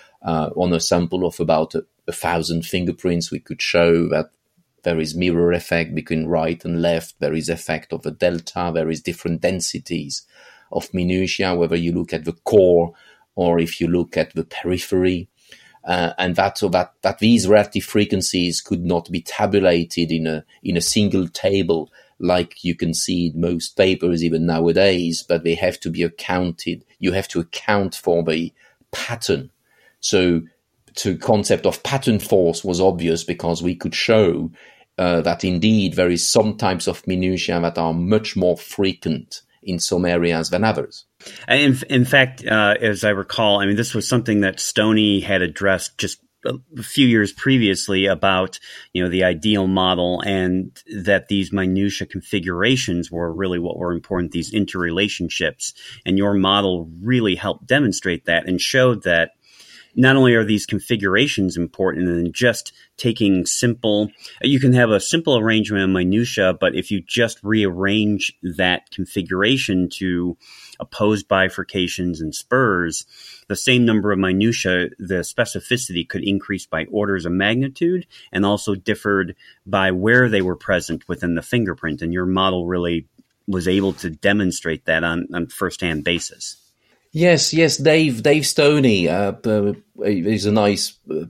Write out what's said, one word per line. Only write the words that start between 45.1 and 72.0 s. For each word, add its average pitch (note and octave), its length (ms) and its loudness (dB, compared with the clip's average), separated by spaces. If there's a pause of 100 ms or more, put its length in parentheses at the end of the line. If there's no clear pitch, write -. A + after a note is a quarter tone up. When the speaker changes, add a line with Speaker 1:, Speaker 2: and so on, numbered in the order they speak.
Speaker 2:
had G2 220 0
addressed F#2 560 -2
just - 220 -6 (240)
a B2+ 380 -8
few C3+ 260 2
years G#2+ 240 4
previously G2 720 0
about, F#2+ 540 0 (320)
you F2+ 100 0
know, F2+ 80 0
the F#2 140 2
ideal F#2 420 2
model F2+ 580 0
and F#2 560 -2 (220)
that F#2+ 240 2
these F#2+ 260 -2
minutia G2 540 0
configurations F#2 1040 -2
were E2+ 220 -4
really F2+ 260 -2
what E2+ 180 -4
were F2 160 -4
important, F2+ 380 -4
these E2+ 240 -6
interrelationships. F2+ 1200 -4 (320)
And F#2+ 100 2
your G2+ 180 2
model F#2+ 540 0 (140)
really A2+ 320 0
helped - 320 -6
demonstrate G2+ 600 0
that E2+ 220 0
and F2+ 120 -2
showed B2+ 420 2
that E2+ 300 0 (640)
not C3 200 6
only B2+ 180 6
are A2+ 100 4
these G#2 220 0
configurations G2 880 0
important F2 520 -2
and E2+ 260 -2
just - 380 0 (240)
taking G2 500 2
simple, G#2+ 640 0 (320)
you C3+ 180 2
can B2+ 140 6
have A#2+ 160 6
a G2+ 100 4
simple D#3+ 380 0
arrangement G#2+ 460 2
of F#2+ 60 2
minutia, F#2+ 640 2
but F2 240 0
if - 140 -4
you G2+ 100 -2
just A2+ 420 -2
rearrange G2+ 1000 0
that F2+ 480 -2
configuration F#2 1000 -2
to F2+ 480 -4 (420)
opposed G#2+ 480 -2
bifurcations F#2 920 0